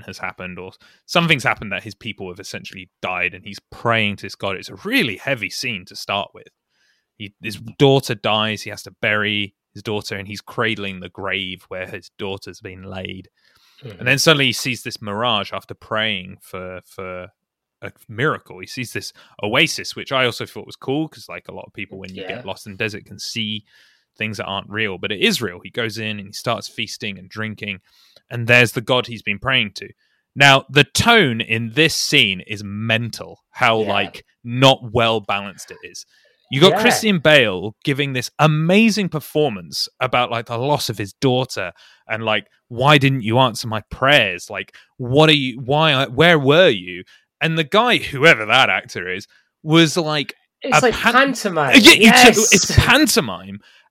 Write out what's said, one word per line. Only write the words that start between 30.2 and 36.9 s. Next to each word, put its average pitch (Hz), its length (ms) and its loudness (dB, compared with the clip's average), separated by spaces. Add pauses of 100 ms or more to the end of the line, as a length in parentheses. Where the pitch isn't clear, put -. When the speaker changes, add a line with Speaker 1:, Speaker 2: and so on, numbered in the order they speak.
Speaker 1:
Now, 139 340 6
the 139 140 4
tone 175 560 2
in 113 340 -4
this 151 220 2
scene 101 460 2
is 104 220 -12
mental, 107 880 -6
how, 113 300 2
Speaker 2:
Yeah. 101 120 -2
Speaker 1:
like, 98 320 -4 (180)
not 123 480 4
well 113 300 2
balanced 101 500 -8
it 90 120 -18
is. 90 220 -18 (460)
You 135 80 -2
got 165 140 8
Speaker 2:
Yeah. 196 80 0
Speaker 1:
Christian 220 380 2